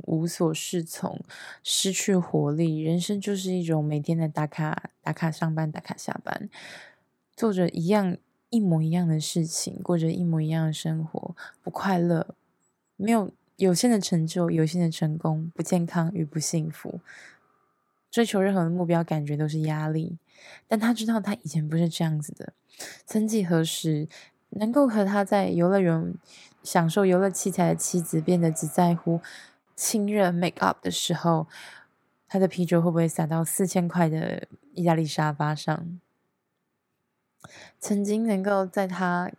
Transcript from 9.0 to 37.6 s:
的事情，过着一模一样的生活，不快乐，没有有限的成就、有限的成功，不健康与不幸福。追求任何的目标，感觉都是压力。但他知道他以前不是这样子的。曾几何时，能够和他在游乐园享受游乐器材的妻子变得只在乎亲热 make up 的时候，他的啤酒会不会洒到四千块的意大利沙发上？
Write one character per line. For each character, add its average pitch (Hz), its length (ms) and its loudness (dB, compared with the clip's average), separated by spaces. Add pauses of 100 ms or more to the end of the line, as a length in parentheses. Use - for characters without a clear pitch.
的 156 120 2
事 160 260 -2
情， - 360 -6
过 180 160 0
着 160 140 0
一 175 120 -2
模 165 160 0
一 156 100 0
样 160 180 0
的 156 60 -2
生 160 300 -4
活， - 320 -10 (280)
不 175 80 -10
快 190 260 0
乐， 170 380 0 (600)
没 196 140 -2
有 226 220 2 (240)
有 185 180 4
限 247 160 4
的 226 100 4
成 165 280 0
就、 170 240 0
有 165 120 4
限 160 160 0
的 170 120 2
成 156 260 -2
功， 160 380 -2
不 170 80 -4
健 175 200 2
康 170 300 -2
与 175 100 0
不 147 140 -6
幸 156 320 -2
福。 - 300 -12 (1120)
追 233 120 4
求 214 160 0
任 196 140 4
何 185 100 4
的 165 60 0
目 180 160 0
标， 170 180 2
感 156 220 -2
觉 147 100 -4
都 151 120 0
是 156 140 -2
压 156 260 -2
力。 160 320 -4 (480)
但 226 120 0
他 233 140 2
知 226 140 -6
道 226 120 0
他 202 140 -4
以 - 140 -10
前 151 200 -2
不 156 80 -2
是 170 140 4
这 165 160 -2
样 156 140 0
子 151 160 -8
的。 - 180 -14 (520)
曾 220 220 0
几 214 160 2
何 170 200 4
时， 160 440 -2 (420)
能 214 220 -2
够 277 160 6
和 214 160 2
他 202 220 2
在 196 240 2
游 175 180 2
乐 196 120 4
园 175 340 2 (480)
享 170 260 2
受 196 200 4
游 180 100 6
乐 196 100 4
器 190 220 -2
材 175 200 2
的 165 60 2
妻 170 240 -2
子 165 220 -2
变 180 180 2
得 165 120 4
只 160 160 -4
在 175 260 4
乎 170 260 0 (560)
亲 208 300 -2
热 202 260 4
make 175 280 0
up 190 240 2
的 180 80 -2
时 - 240 -2
候， 160 320 2 (800)
他 - 100 -2
的 190 100 4
啤 180 160 0
酒 170 160 4
会 170 120 2
不 165 40 0
会 165 120 4
洒 160 180 -2
到 165 180 0
四 190 220 -2
千 175 220 0
块 170 200 2
的 - 400 -4 (260)
意 175 100 -4
大 170 100 6
利 160 100 2
沙 151 300 -2
发 151 220 -2
上？ 170 440 -6 (1800)